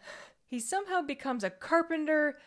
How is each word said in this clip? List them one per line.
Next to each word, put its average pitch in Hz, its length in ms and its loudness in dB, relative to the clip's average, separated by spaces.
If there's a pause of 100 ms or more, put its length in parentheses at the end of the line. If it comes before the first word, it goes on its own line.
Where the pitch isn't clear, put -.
(220)
<laughs> - 240 -20
he 247 120 -6
somehow 370 440 0
becomes 262 420 -4
a 185 60 -2
carpenter, 311 960 2